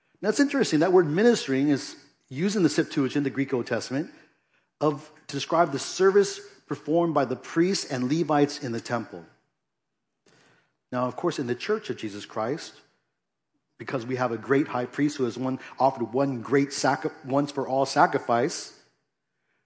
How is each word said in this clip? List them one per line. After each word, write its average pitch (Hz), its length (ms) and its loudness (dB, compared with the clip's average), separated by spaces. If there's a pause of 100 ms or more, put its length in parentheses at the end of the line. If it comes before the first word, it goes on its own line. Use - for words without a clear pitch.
(220)
Now, 190 80 0
it's 214 100 0
interesting. 269 400 2
That 180 140 4
word 180 140 6
ministering 151 600 2
is - 260 0 (340)
used 180 260 -2
in 196 80 4
the 151 60 6
Septuagint, 143 540 0
the 139 60 0
Greek 135 240 -2
Old 120 140 -2
Testament, 127 420 -4 (720)
of, 143 300 -2 (160)
to - 80 -12
describe 165 360 2
the 135 80 -4
service 190 600 2 (280)
performed 165 460 0
by 139 120 4
the 120 100 -4
priests 185 560 0
and 127 180 -2
Levites 147 500 2
in 131 120 -6
the 113 80 -4
temple. 104 460 -8 (1700)
Now, 127 140 -2
of 123 100 -6
course, 170 240 -2
in 123 80 -4
the 120 80 0
church 214 340 -4
of 120 80 -6
Jesus 101 280 -10
Christ, 117 480 -6 (1040)
because 117 280 -8
we 127 120 -4
have 127 140 -2
a 113 60 -4
great 131 300 0
high 123 180 -4
priest 143 320 -2
who 131 60 -2
has 113 140 -4
one, 131 220 -4 (200)
offered 120 320 2
one 131 300 0
great 139 320 2
sacri-, 139 380 0 (140)
once 139 260 0
for 131 160 -4
all 135 180 0
sacrifice, 143 880 0 (920)